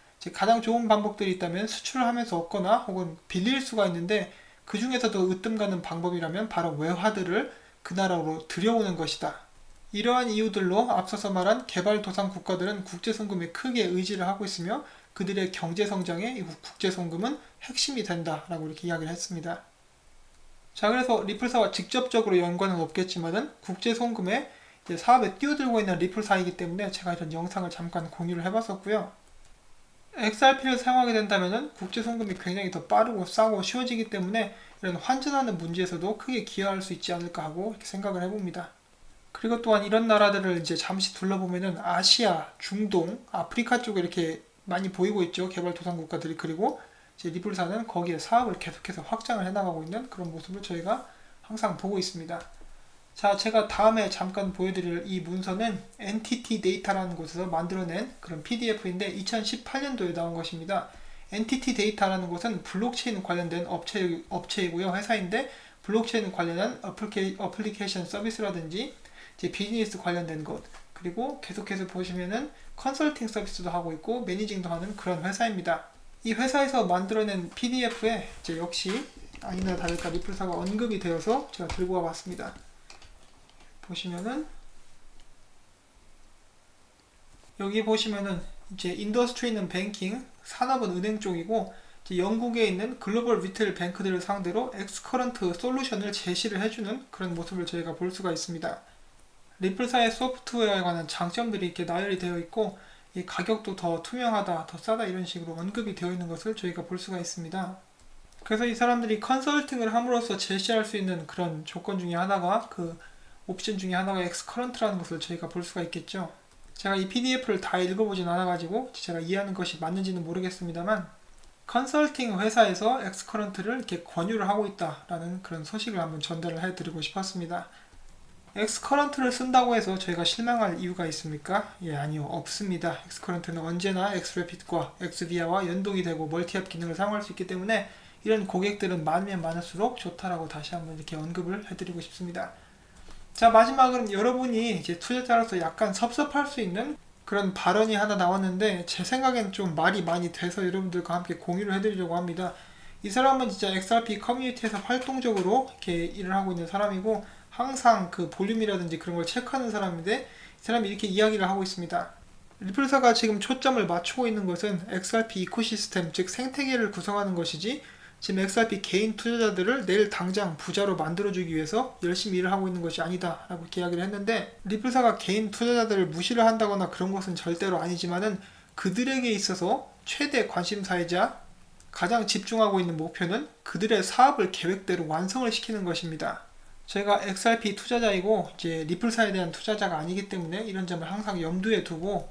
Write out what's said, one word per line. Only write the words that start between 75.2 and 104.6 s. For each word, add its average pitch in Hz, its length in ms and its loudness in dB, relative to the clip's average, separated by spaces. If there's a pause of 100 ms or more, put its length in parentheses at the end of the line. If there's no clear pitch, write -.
회사입니다. 190 600 0 (380)
이 220 100 2
회사에서 262 520 4
만들어낸 190 640 2
피디에프에 233 760 0 (140)
이제 165 160 -6
역시 185 500 -2 (340)
아니나 185 340 -2
다를까 170 340 -2
리플사가 185 420 -2
언급이 202 480 0
되어서 185 520 0
제가 170 160 -8
들고 185 280 0
와봤습니다. 175 580 -4 (1300)
보시면은 185 640 -6 (3000)
여기 208 260 2
보시면은 202 560 0 (320)
이제 180 180 -4
인더스트리는 220 800 0
뱅킹, 202 560 -4 (180)
산업은 247 540 0
은행 214 220 -2
쪽이고 190 540 -2 (320)
이제 185 120 -4
영국에 226 480 2
있는 202 340 0
글로벌 226 420 2
리테일 190 340 0
뱅크들을 180 440 -2
상대로 202 540 -2
엑스커런트 202 800 -2
솔루션을 240 580 -2
제시를 190 500 -2
해주는 220 500 -4
그런 180 240 -4
모습을 170 320 -4
저희가 170 280 -4
볼 180 160 -2
수가 190 200 -2
있습니다. - 500 -4 (800)
리플사의 226 520 2
소프트웨어에 226 680 0
관한 170 260 0
장점들이 180 580 -2
이렇게 175 200 -4
나열이 185 340 0
되어 175 180 -2
있고 196 400 -2 (380)
이 180 100 -4
가격도 202 500 -2
더 165 280 -2
투명하다, 202 640 0